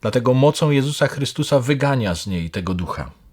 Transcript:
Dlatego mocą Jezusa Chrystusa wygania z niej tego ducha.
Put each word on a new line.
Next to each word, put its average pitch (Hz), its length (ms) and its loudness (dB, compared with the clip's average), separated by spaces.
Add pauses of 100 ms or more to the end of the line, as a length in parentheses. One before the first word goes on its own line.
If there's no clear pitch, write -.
Dlatego 120 340 2
mocą 147 360 4
Jezusa 143 360 2
Chrystusa 139 540 0
wygania 131 540 0
z - 120 -8
niej 85 240 -4
tego 92 240 -4
ducha. 78 360 -6 (220)